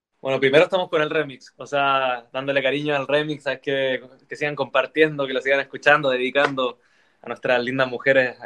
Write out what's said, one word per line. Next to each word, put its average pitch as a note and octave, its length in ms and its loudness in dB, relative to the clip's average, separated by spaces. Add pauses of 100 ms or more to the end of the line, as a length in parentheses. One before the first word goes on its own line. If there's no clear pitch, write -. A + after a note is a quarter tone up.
(200)
Bueno, C3+ 180 -2
primero C#3 260 6
estamos F3+ 240 0
con D#3 140 0
el D3+ 80 -2
remix, C#3+ 460 -6
o C3 100 -14
sea, C3+ 640 0
dándole C#3 300 -2
cariño D3 320 0
al C3+ 140 -2
remix, D3 340 -2
sabes C3 180 -4
que, C3+ 400 -2 (280)
que - 80 -14
sigan D3 180 -6
compartiendo, C#3 720 0
que C3 60 -6
lo B2+ 80 -2
sigan C#3 180 0
escuchando, C#3+ 520 2
dedicando B2+ 680 0 (440)
a - 40 -20
nuestras B2 340 0
lindas B2+ 280 -2
mujeres B2 580 0